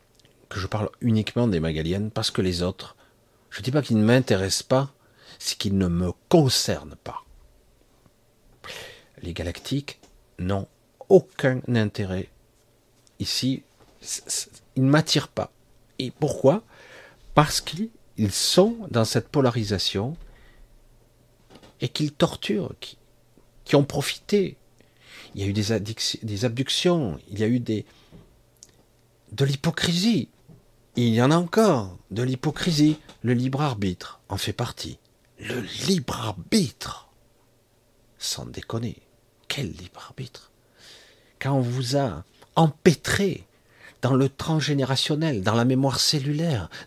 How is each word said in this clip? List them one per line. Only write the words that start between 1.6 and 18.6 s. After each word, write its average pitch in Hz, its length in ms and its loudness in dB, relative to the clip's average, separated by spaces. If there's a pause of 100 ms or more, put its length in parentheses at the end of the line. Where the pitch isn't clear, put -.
parce - 200 -4
que - 100 -2
les 90 220 0
autres, - 340 -6 (540)
je - 100 -12
dis 123 100 -4
pas 147 100 2
qu'ils 117 180 2
ne 104 40 6
m'intéressent 107 600 4
pas, 135 300 0 (460)
c'est - 180 -6
qu'ils 98 200 0
ne 95 100 4
me 87 240 0 (160)
concernent 101 760 2
pas. - 200 -12 (2000)
Les 87 120 -10
galactiques 87 680 -6 (380)
n'ont 95 280 -2 (400)
aucun 135 600 4
intérêt 104 600 -2 (880)
ici, - 440 -2 (380)
c-, - 260 -10
c-, - 220 -6 (260)
ils 131 80 2
ne 135 60 4
m'attirent 151 400 2
pas. - 220 -6 (480)
Et 123 120 -6
pourquoi ? 151 520 2 (720)
Parce - 260 4
qu'ils, 208 280 -6 (280)
ils 107 160 0
sont 220 440 4 (140)